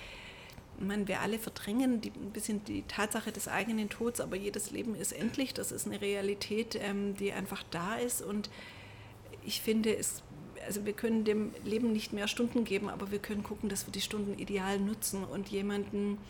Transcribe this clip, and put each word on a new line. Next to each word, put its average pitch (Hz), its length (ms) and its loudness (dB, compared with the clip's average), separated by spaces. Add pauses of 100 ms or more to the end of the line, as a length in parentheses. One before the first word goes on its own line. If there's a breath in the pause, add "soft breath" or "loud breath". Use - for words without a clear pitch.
(800 loud breath)
ich 190 60 0
meine, 202 220 2
wir 190 140 0
alle 208 180 2
verdrängen 233 640 2
die, 202 80 -4
ein 196 220 -6
bisschen 208 340 0
die 202 220 -2
Tatsache 214 440 0
des 202 160 -4
eigenen 214 420 2
Todes, 240 300 0
aber - 160 0
jedes 202 360 -2
Leben 202 240 -2
ist 175 180 -2
endlich, 247 400 0
das - 180 -2
ist - 140 -2
eine 208 160 -2
Realität, 202 760 0
ähm, 202 420 0
die 196 160 0
einfach 196 360 -4
da 185 260 0
ist. 247 280 0
Und 208 260 -2 (960 loud breath)
ich - 160 -2
finde, 220 340 4
es, - 280 -2 (420)
also 202 200 -2
wir 208 80 2
können 226 300 4
dem 214 280 4 (120)
Leben 220 300 4
nicht 214 200 0
mehr 208 140 2
Stunden 240 380 4
geben, 196 240 2
aber 196 220 -4
wir 202 80 2
können 208 240 -2
gucken, 214 260 -2
dass 196 160 0
wir 196 60 -8
die 196 100 -2
Stunden 202 380 0
ideal 196 400 2
nutzen 196 440 2
und 190 260 -2
jemanden 202 680 2 (120)